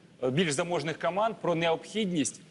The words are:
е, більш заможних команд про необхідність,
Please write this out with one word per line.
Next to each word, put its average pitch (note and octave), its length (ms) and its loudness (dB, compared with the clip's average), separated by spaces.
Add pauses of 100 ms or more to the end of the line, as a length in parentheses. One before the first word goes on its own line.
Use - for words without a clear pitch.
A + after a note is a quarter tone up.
(240)
е, C3 60 2
більш D#3 220 2
заможних D#3+ 480 -2
команд G3 420 0
про E3+ 140 0
необхідність, E3 960 0